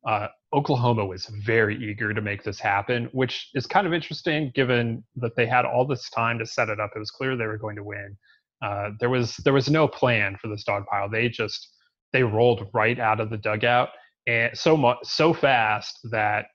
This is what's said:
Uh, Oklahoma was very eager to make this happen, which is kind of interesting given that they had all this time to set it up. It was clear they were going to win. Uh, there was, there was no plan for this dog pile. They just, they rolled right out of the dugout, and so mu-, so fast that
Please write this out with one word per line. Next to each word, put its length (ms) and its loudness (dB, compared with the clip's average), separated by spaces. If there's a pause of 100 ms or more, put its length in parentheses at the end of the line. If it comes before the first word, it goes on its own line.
Uh, 220 -2 (260)
Oklahoma 500 2
was 220 -8 (180)
very 320 2
eager 380 -6
to 80 -2
make 200 -6
this 160 -8
happen, 540 0
which 420 -4
is 120 -4
kind 200 2
of 60 0
interesting 640 -2
given 500 0 (120)
that 200 -4
they 80 2
had 220 2
all 200 2
this 220 -4
time 300 -2
to 80 -6
set 240 -2
it 100 -4
up. 160 -4
It 20 -8
was 120 -10
clear 260 -4
they 100 -4
were 120 -6
going 180 -8
to 80 -12
win. 320 -12 (460)
Uh, 360 -4
there 120 0
was, 280 0
there 140 2
was 180 4
no 180 4
plan 520 0
for 80 -10
this 160 -8
dog 260 -2
pile. 180 -2
They 200 0
just, 460 -6 (380)
they 100 4
rolled 500 4
right 260 2
out 220 0
of 100 -4
the 80 -6
dugout, 520 2 (360)
and 300 0
so 200 4
mu-, 260 2
so 300 2
fast 680 2 (120)
that 440 0